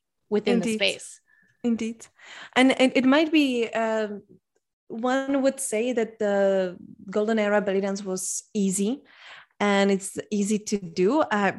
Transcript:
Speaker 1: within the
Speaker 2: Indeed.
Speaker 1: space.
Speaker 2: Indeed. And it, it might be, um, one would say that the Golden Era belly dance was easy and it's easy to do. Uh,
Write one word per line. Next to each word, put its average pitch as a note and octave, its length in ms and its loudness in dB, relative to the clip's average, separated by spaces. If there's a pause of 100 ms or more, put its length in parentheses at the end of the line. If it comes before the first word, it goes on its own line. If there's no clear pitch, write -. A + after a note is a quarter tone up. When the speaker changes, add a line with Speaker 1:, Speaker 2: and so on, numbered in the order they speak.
(300)
Speaker 1:
within G#3+ 300 0
the A3 60 0
Speaker 2:
Indeed. A3 140 -2
Speaker 1:
space. - 420 -4 (420)
Speaker 2:
Indeed. A3+ 440 -4 (480)
And B3+ 160 6
it, B3+ 260 4
it B3 80 4
might D4+ 260 4
be, C4 380 2
um, A3 540 -4 (640)
one C4+ 560 -2
would C4+ 160 0
say A#3 340 -2
that A3+ 260 -2
the G3 580 2 (320)
Golden G#3+ 300 0
Era G#3 220 2
belly G3 200 0
dance G3 220 -4
was F#3 400 -6 (100)
easy G3+ 480 0 (580)
and G3+ 320 2
it's F#3+ 260 -4 (120)
easy G#3 300 0
to G#3+ 180 -4
do. F#3+ 440 0
Uh, G3+ 380 0